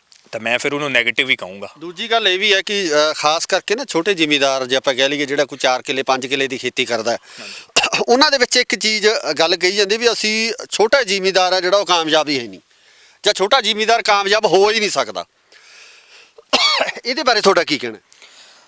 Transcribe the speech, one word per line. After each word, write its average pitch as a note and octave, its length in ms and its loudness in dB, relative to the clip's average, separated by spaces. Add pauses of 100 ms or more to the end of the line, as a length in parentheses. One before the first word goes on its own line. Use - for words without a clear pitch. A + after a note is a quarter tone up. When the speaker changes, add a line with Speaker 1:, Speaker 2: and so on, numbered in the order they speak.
(320)
Speaker 1:
ਤਾਂ A2+ 100 -8
ਮੈਂ A#2 180 -2
ਫਿਰ C#3+ 140 -4
ਉਹਨੂੰ C#3+ 180 -4
ਨੈਗੇਟਿਵ A#2+ 380 0
ਹੀ C3 60 0
ਕਹੂੰਗਾ। G2 440 -12
Speaker 2:
ਦੂਜੀ F3+ 320 -8
ਗੱਲ A3+ 160 2
ਇਹ F#3 120 0
ਵੀ G#3 140 2
ਹੈ F#3+ 80 2
ਕਿ, G3 280 -4
ਅ, D3+ 260 2
ਖਾਸ D#3 300 0
ਕਰਕੇ G3 300 -2
ਨਾ, C4+ 120 -6
ਛੋਟੇ E3 260 0
ਜ਼ਿਮੀਂਦਾਰ, C#3 520 0
ਜੇ B2+ 100 -2
ਆਪਾਂ C3 200 0
ਕਹਿ C3 140 2
ਲਈਏ, D3 160 -4
ਜਿਹੜਾ C#3+ 200 0
ਕੋਈ C#3 120 -12
ਚਾਰ B2+ 240 0
ਕਿੱਲੇ, C3+ 220 -4
ਪੰਜ C3 240 -2
ਕਿੱਲੇ C3+ 200 -2
ਦੀ C3 100 -6
ਖੇਤੀ B2 280 -4
ਕਰਦਾ A2+ 260 -2
ਹੈ, A2 60 -2 (220)
Speaker 1:
ਹਾਂਜੀ। A2 140 -14 (540)
Speaker 2:
ਉਹਨਾਂ C#4 240 4
ਦੇ C#4 60 0
ਵਿੱਚ B3 200 2
ਇੱਕ B3 180 0
ਚੀਜ਼, G#3+ 320 0
ਅ, F3+ 260 0
ਗੱਲ E3 220 0
ਕਹੀ F3+ 160 0
ਜਾਂਦੀ G3+ 260 0
ਵੀ A#3 140 2
ਅਸੀਂ, A3 420 -2 (180)
ਛੋਟਾ A#3+ 320 2
ਜ਼ਿਮੀਂਦਾਰ F#3 500 2
ਆ F#3 80 2
ਜਿਹੜਾ, F3+ 160 2
ਉਹ G3+ 80 2
ਕਾਮਯਾਬ D#3+ 440 2
ਹੀ C#3 100 0
ਹੈ A#2 40 -8
ਨਹੀਂ, F#2+ 160 -14 (680)
ਜਾਂ G3+ 80 2
ਛੋਟਾ G#3+ 280 2
ਜ਼ਿਮੀਂਦਾਰ A3 400 2
ਕਾਮਯਾਬ G3+ 440 2
ਹੋ G3 260 4
ਹੀ A3+ 80 0
ਨਹੀਂ G#3 100 0
ਸਕਦਾ। G#2 360 -4 (1800)
ਇਹਦੇ C4 180 -4
ਬਾਰੇ A#3 180 2
ਤੁਹਾਡਾ F3+ 220 4
ਕੀ D3 140 -4
ਕਹਿਣਾ? A2 200 -8 (680)